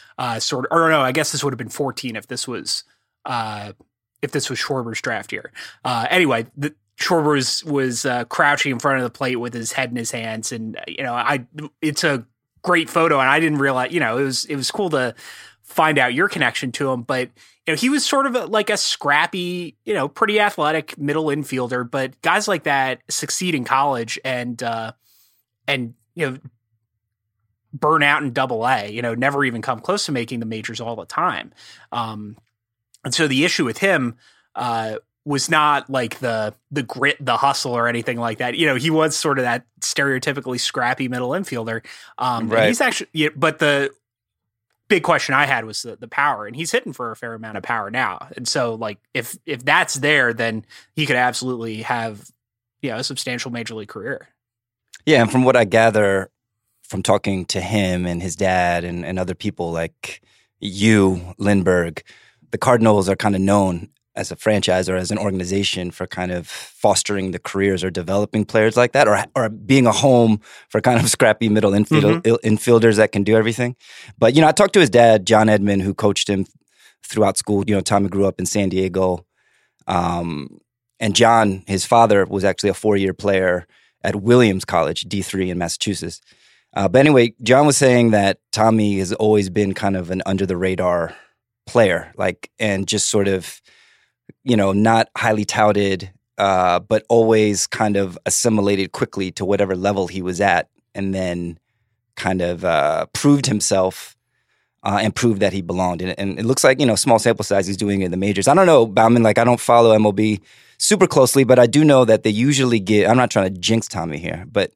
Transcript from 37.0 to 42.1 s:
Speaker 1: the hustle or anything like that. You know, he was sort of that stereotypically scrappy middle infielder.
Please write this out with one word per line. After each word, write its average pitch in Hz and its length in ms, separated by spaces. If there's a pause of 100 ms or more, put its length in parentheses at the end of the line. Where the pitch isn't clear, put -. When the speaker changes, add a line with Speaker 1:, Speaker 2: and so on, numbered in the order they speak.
Speaker 1:
the 127 160
hustle 139 360
or 120 140
anything 120 320
like 117 200
that. 123 180
You 165 80
know, 139 120
he 131 120
was 156 260
sort 139 240
of 127 60
that 120 220 (140)
stereotypically 135 800
scrappy 127 480
middle 123 240
infielder. 117 540 (320)